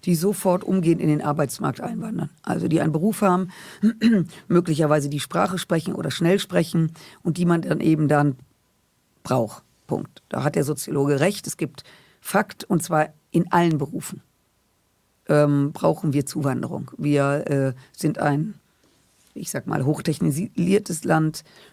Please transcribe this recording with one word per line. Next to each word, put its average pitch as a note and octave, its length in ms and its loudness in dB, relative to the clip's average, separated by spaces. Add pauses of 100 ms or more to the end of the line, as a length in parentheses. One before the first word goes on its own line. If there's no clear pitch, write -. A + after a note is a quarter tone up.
die D3 80 2
sofort F#3 500 0
umgehend E3+ 380 2
in D#3 60 2
den D3+ 120 2
Arbeitsmarkt D3 600 -2
einwandern. - 480 -6 (120)
Also - 260 -4
die D#3+ 120 2
einen D#3+ 120 0
Beruf E3+ 280 0
haben, F#3 280 2 (340)
<clears throat> A3 460 2 (200)
möglicherweise D#3 640 2
die C#3+ 100 -4
Sprache F#3 380 -2
sprechen - 360 -2
oder D#3 160 -4
schnell E3+ 280 2
sprechen E3+ 540 0 (300)
und E3 140 -2
die F3 80 0
man E3+ 160 2
dann E3 200 -2
eben D#3 280 4
dann D3 280 4 (880)
braucht. A#2+ 380 -2 (240)
Punkt. - 440 -8
Da C3 120 -6
hat D3+ 120 0
der D#3+ 100 0
Soziologe C#3+ 560 -2
recht. G3 260 0
Es - 120 -10
gibt - 260 -8 (380)
Fakt, - 420 -2
und F3 180 0
zwar D#3 260 0 (260)
in E3+ 160 2
allen E3+ 280 4
Berufen, - 420 -8 (1080)
ähm, D3 460 4
brauchen D#3+ 400 0
wir C#3 140 0
Zuwanderung. - 720 -4
Wir, C#3+ 520 0
äh, C3+ 220 0 (240)
sind - 220 -2
ein, D3 360 0 (800)
ich - 160 -10
sag - 160 -6
mal, - 200 0
hochtechnisiertes E3 1160 -2
Land D#3 380 0 (300)